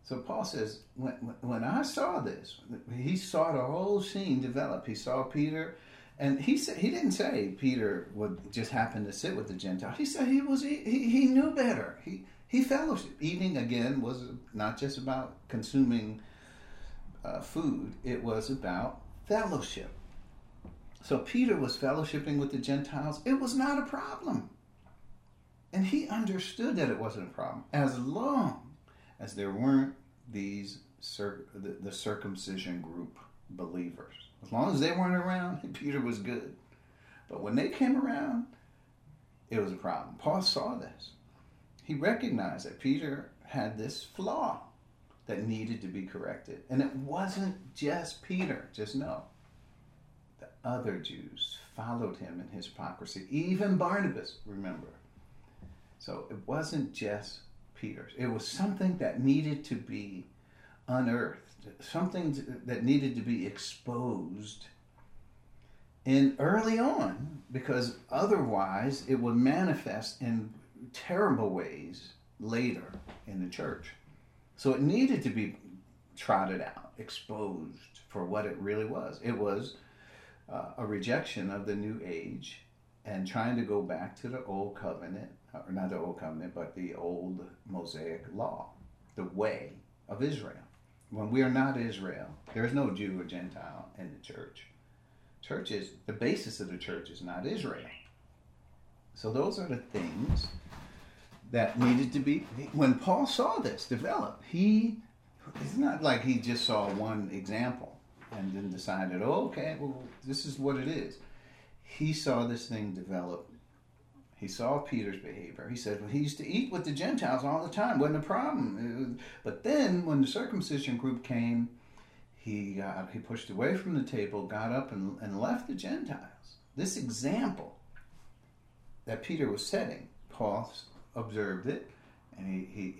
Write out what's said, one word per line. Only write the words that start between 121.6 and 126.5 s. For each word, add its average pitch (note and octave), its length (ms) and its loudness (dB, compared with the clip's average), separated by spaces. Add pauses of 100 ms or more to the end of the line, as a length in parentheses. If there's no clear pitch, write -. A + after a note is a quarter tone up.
he G#2 380 -4
got, F#2+ 360 -4
he A2 80 -8
pushed - 300 -8
away A#2+ 260 2
from F#3 200 -2
the B2 140 0
table, G2+ 380 -2
got A2 240 -2
up B2+ 220 -2
and, F#2+ 280 -4
and G2+ 180 -6
left - 280 0
the C#4 80 -6
Gentiles. - 800 -8 (220)